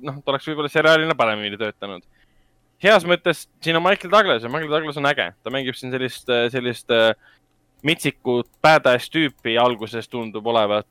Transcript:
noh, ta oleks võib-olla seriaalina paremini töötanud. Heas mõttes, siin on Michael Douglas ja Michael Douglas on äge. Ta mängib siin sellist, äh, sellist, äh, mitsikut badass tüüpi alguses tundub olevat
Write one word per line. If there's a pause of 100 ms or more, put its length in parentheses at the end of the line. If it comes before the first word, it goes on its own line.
noh,
ta
oleks
võib-olla
seriaalina
paremini
töötanud. (800)
Heas
mõttes, (180)
siin
on
Michael
Douglas
ja
Michael
Douglas
on
äge. (140)
Ta
mängib
siin
sellist,
äh,
sellist,
äh, (720)
mitsikut (100)
badass
tüüpi
alguses
tundub
olevat